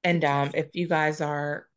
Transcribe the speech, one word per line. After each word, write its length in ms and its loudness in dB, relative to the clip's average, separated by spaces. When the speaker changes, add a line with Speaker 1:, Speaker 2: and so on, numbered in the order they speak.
Speaker 1:
and, 200 2
um, 240 2
Speaker 2:
suggest 200 -4
Speaker 1:
if 80 -20
you 120 -2
guys 320 0
are 460 -4